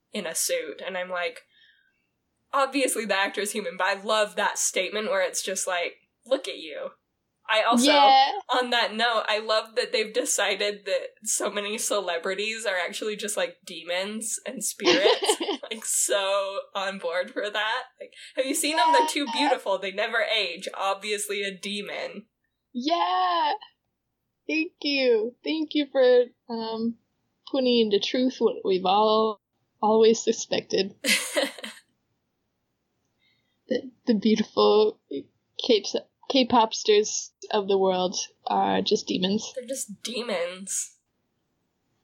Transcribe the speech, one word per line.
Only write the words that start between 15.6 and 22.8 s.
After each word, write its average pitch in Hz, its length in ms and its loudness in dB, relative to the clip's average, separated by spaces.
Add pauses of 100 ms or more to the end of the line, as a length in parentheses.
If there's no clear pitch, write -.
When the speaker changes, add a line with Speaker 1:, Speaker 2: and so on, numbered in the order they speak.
Speaker 1:
Like, 220 160 -10
so 196 720 -2 (160)
on 196 240 -6
board 180 320 -4
for 208 180 -6
that. 220 340 -2 (160)
Like, - 140 -18 (240)
have 262 80 -2
you 269 100 -2
seen 302 220 0
them? 330 160 4
They're - 160 6
too 294 180 -2
Speaker 2:
Yeah. 226 60 -8 (160)
Speaker 1:
beautiful. 202 300 0
They 190 120 -6
never 220 300 -2
age. 196 540 -2
Obviously 202 680 -4
a 196 140 -4
demon. 190 720 -10 (480)
Speaker 2:
Yeah. 339 800 0 (960)